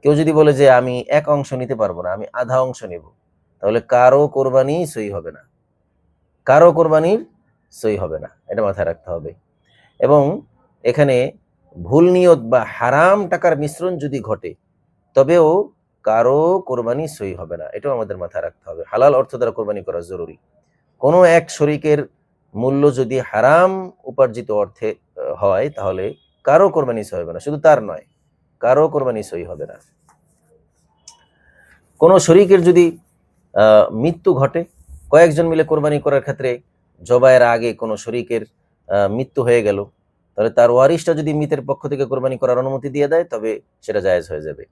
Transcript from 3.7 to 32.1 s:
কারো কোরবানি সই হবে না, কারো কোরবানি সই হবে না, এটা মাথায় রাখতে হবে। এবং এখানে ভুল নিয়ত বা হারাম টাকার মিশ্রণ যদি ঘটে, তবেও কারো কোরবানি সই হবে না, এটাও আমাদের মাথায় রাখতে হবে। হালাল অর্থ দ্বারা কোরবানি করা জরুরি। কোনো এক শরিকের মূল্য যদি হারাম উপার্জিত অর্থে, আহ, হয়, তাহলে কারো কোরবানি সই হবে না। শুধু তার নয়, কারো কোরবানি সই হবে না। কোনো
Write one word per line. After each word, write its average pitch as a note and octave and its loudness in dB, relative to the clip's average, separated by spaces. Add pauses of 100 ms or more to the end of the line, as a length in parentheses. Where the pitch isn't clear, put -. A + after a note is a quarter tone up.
কারো B2+ 4
কোরবানি C3+ 0
সই G#2+ -10
হবে E2 -10
না, C#2+ -20 (1040)
কারো D#3 6
কোরবানি D#3+ 0 (460)
সই G#2+ -6
হবে D#2+ -8
না, - -16 (200)
এটা G#2+ -6
মাথায় G2 -4
রাখতে E2+ -10
হবে। D#2 -10 (680)
এবং D3 2 (420)
এখানে B2+ 0 (520)
ভুল D#3+ 4
নিয়ত F3+ 4
বা A#2 -2
হারাম E3+ 0
টাকার E3+ -2
মিশ্রণ D#3+ -8
যদি C#3 -8
ঘটে, G2+ -10 (580)
তবেও E3 2 (340)
কারো C#3 0
কোরবানি B2+ -6
সই G2+ -10
হবে E2+ -14
না, D#2 -14
এটাও C3 -8
আমাদের G#2 -6
মাথায় F2 -10
রাখতে - -14
হবে। E2 -14
হালাল B2+ 2
অর্থ C3 -2
দ্বারা A2+ -4
কোরবানি G#2 -8
করা F2 -8
জরুরি। E2+ -14 (640)
কোনো E3+ 4
এক E3 4
শরিকের D3 -2 (460)
মূল্য C3+ 0
যদি A2 -4
হারাম F3 0 (120)
উপার্জিত A#2+ -4
অর্থে, G#2 -6 (220)
আহ, C2+ -8
হয়, G2 -2
তাহলে G2 -8 (300)
কারো E3+ 4
কোরবানি A#2+ -4
সই F2+ -10
হবে E2 -12
না। E2+ -12
শুধু D3 -8
তার D3 2
নয়, E2+ -12 (540)
কারো C#3+ 2
কোরবানি B2+ -4
সই F2 -12
হবে E2 -14
না। - -20 (2250)
কোনো F3 6